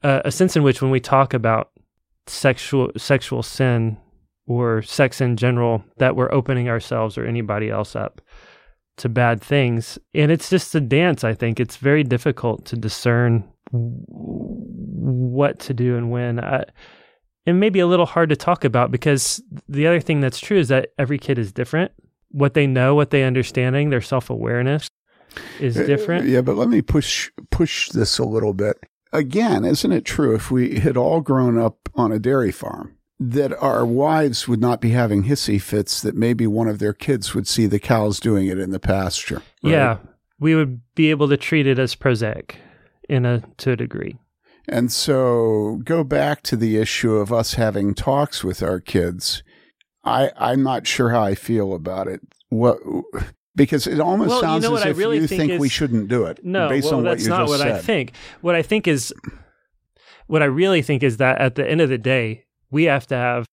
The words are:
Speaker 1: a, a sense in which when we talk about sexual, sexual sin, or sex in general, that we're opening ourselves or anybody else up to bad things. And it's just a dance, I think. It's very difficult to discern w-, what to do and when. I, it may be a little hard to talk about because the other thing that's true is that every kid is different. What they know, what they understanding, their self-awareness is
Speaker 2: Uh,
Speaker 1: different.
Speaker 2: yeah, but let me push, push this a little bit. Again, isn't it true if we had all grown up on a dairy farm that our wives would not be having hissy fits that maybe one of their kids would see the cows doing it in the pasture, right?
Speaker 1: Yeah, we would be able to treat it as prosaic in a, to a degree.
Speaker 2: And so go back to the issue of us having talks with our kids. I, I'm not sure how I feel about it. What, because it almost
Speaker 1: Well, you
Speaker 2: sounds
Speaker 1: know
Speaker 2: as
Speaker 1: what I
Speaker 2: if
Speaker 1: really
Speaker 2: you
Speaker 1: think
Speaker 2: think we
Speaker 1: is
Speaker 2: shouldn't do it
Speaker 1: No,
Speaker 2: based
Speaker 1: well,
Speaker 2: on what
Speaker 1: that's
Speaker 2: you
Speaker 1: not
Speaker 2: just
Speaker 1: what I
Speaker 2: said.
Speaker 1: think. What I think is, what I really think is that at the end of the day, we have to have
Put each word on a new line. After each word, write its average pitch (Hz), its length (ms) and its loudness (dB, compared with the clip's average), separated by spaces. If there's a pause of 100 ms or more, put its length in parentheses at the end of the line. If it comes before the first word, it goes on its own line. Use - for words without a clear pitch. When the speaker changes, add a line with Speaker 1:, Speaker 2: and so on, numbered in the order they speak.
Speaker 1:
a, 135 220 2
a 139 60 0
sense 185 240 2
in 151 80 4
which 135 180 4
when 131 100 2
we 131 80 2
talk 135 340 2
about 113 380 0 (560)
sexual, - 720 0
sexual 127 460 -2
sin, 117 540 0 (500)
or 120 340 0
sex 131 400 0
in 123 160 2
general, 120 460 2 (140)
that 131 180 2
we're 127 160 0
opening 123 380 0
ourselves 113 480 -4
or 117 80 -6
anybody 107 440 -4
else 104 260 -6
up - 260 -8 (760)
to 127 120 -4
bad 117 320 0
things. 120 560 -2 (160)
And 151 180 2
it's 165 180 -2
just - 260 0
a 160 40 4
dance, 147 440 2
I 110 100 0
think. 117 260 -2
It's - 180 -4
very 143 260 2
difficult 123 600 -2
to - 120 -8
discern 117 680 2 (280)
w-, 120 240 -4 (760)
what 127 920 -2
to - 140 -8
do 120 240 0
and 117 140 -2
when. 120 280 -4
I, 127 260 -2 (800)
it 165 80 2
may 202 160 4
be 190 100 2
a 175 80 4
little 175 180 4
hard 170 240 0
to 147 60 4
talk - 280 -2
about 123 280 2
because 139 500 0 (260)
the 143 200 -2
other 170 120 4
thing 151 220 0
that's 131 180 -2
true - 180 0
is 143 120 2
that 131 280 2
every 139 220 0
kid 135 180 -2
is 104 140 -4
different. 151 400 -2 (380)
What 139 240 0
they 143 140 4
know, 131 280 4
what 147 160 2
they 139 120 4
understanding, 131 680 0
their 127 120 0
self-awareness 120 840 -2 (720)
is 123 180 0
Speaker 2:
Uh, - 60 0
Speaker 1:
different. 143 440 0
Speaker 2:
yeah, 127 140 4
but 127 140 0
let 120 140 2
me 113 120 4
push, - 480 -2 (220)
push - 380 0
this - 280 0
a - 80 -2
little 107 280 0
bit. 101 240 -2 (360)
Again, 175 500 0
isn't - 280 0
it - 140 0
true 127 300 0
if - 160 -4
we 123 280 0
had 127 180 2
all 151 240 2
grown 127 360 2
up 117 380 -2
on 117 160 0
a 107 80 -2
dairy 120 320 0
farm - 460 -12 (200)
that 131 360 -2 (100)
our 120 220 2
wives 143 640 0
would 120 120 2
not 120 220 2
be 117 80 2
having 110 340 2
hissy 104 380 0
fits - 400 -4
that - 140 -4
maybe 117 300 0
one 110 220 0
of 104 120 -4
their 104 120 0
kids 120 420 -4
would 95 140 -4
see 113 180 2
the 101 140 2
cows 107 400 0
doing 101 280 0
it 92 120 -2
in 92 120 -4
the 95 80 -4
pasture, 95 600 -4 (220)
right? 147 80 2
Speaker 1:
Yeah, 131 260 2 (420)
we 156 160 2
would 127 260 0 (140)
be 156 160 4
able 147 180 2
to 147 80 4
treat 151 280 0
it 131 140 4
as 127 160 0
prosaic 113 640 -2 (500)
in 127 180 2
a, 120 160 0 (160)
to - 140 -2
a 123 60 2
degree. - 400 -8 (500)
Speaker 2:
And 120 240 0
so 117 920 2
go 165 180 0
back 143 400 0
to - 140 -2
the 110 200 2
issue 110 380 0
of 104 160 0
us 117 220 0
having 101 400 0
talks 143 500 -2
with 92 180 -4
our 92 200 -2
kids. - 640 -2 (600)
I, 127 340 0
I'm 127 260 0
not 131 240 -2
sure 120 240 2
how 117 120 2
I 98 120 0
feel 101 380 -2
about 90 360 -6
it. 92 100 -8 (300)
What, 120 300 2 (760)
because 147 320 2
it 151 140 0
almost 190 280 2
Speaker 1:
Well, - 100 2
you - 40 0
Speaker 2:
sounds 160 200 0
Speaker 1:
know 233 120 0
Speaker 2:
as 226 60 0
Speaker 1:
what 196 60 0
I - 20 0
Speaker 2:
if - 80 -2
Speaker 1:
really 220 220 0
Speaker 2:
you 160 80 0
Speaker 1:
think 170 240 0
Speaker 2:
think 170 100 -2
we 139 60 0
Speaker 1:
is 123 40 0
Speaker 2:
shouldn't 117 380 -2
do 120 160 2
it - 180 -8
Speaker 1:
No, 180 240 0
Speaker 2:
based 139 200 0
Speaker 1:
well, 160 80 0
Speaker 2:
on 156 100 0
what 175 60 0
Speaker 1:
that's - 120 -2
Speaker 2:
you - 60 0
Speaker 1:
not 175 180 0
Speaker 2:
just - 20 -2
Speaker 1:
what 143 120 0
I 139 140 0
Speaker 2:
said. 87 80 -6
Speaker 1:
think. 160 280 -2 (300)
What 170 140 2
I 165 60 2
think 214 280 0
is, 139 240 -2 (1120)
what 156 140 2
I 147 40 4
really 165 360 2
think 135 220 0
is 117 140 2
that 127 220 2
at 131 160 2
the 143 140 -2
end 151 100 2
of 160 100 4
the 127 80 0
day, 117 460 -2 (280)
we 156 140 2
have 139 220 2
to 135 80 -2
have 123 360 -2